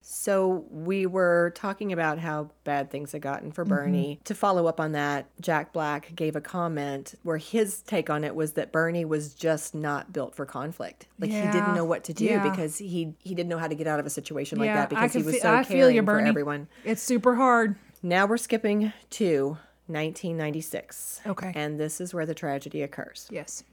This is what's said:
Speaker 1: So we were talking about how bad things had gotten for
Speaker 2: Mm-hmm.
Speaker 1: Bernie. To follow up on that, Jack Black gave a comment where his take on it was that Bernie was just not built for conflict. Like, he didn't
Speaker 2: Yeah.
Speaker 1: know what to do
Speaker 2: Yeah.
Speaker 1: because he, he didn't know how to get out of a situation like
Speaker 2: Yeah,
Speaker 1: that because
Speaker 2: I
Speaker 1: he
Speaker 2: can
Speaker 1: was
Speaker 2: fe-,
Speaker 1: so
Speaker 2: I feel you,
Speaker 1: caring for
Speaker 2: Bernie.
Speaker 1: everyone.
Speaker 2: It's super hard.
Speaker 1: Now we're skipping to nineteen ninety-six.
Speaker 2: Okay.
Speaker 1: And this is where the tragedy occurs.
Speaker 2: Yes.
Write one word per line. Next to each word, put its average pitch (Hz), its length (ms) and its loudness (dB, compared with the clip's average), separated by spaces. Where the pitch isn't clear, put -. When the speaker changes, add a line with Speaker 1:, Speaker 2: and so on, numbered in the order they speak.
Speaker 1:
So 190 600 0
we 185 340 -2
were 175 520 4
talking 196 360 -4
about 165 280 0
how 151 300 -4
bad 143 300 -2
things 143 180 -8
had 147 120 -10
gotten 139 280 -6
for 170 140 -6
Speaker 2:
Mm-hmm. 196 100 2
Speaker 1:
Bernie. 147 500 0
To 208 120 -6
follow 180 320 4
up 160 100 0
on 156 140 0
that, 143 340 0
Jack 160 320 0
Black 151 420 -4
gave 156 220 -2
a 151 40 -2
comment 147 840 -4
where 165 140 -2
his 208 440 -2
take 180 260 -2
on 151 140 0
it 147 140 -4
was 156 160 -2
that - 180 -4
Bernie 165 340 0
was 151 300 -4
just 160 400 -2
not 151 380 -4
built 143 240 -6
for 139 100 -6
conflict. - 600 -10
Like, 202 120 -2
he 214 100 -2
didn't 185 160 2
Speaker 2:
Yeah. - 180 2
Speaker 1:
know 170 100 2
what 165 200 -2
to 160 100 -8
do 208 100 -2
Speaker 2:
Yeah. 202 240 4
Speaker 1:
because 175 300 -2
he, 175 400 -4
he 185 160 -8
didn't 175 140 -2
know 165 100 -2
how 165 80 -2
to 156 80 -2
get 156 140 -2
out 151 100 2
of 147 80 -4
a 147 40 -6
situation 143 500 -6
like 220 60 2
Speaker 2:
Yeah, 214 100 2
Speaker 1:
that 143 140 2
because 220 120 2
Speaker 2:
I - 20 4
Speaker 1:
he 311 60 2
Speaker 2:
can - 20 0
Speaker 1:
was 156 100 2
Speaker 2:
fe-, 240 40 0
Speaker 1:
so 233 140 6
Speaker 2:
I 254 100 6
feel 262 260 8
you, 247 120 6
Speaker 1:
caring 196 40 2
for 208 60 4
Speaker 2:
Bernie. 214 160 4
Speaker 1:
everyone. 143 400 0
Speaker 2:
It's 220 180 -2
super 247 320 4
hard. 233 400 6
Speaker 1:
Now 185 260 4
we're 220 100 2
skipping 214 560 2
to 151 480 2
nineteen 160 480 -4
ninety-six. - 920 -6
Speaker 2:
Okay. 190 300 -6
Speaker 1:
And 151 240 -4
this 151 200 -4
is 180 140 -8
where 160 120 -2
the 160 80 -6
tragedy 147 480 -6
occurs. - 480 -10
Speaker 2:
Yes. - 420 -12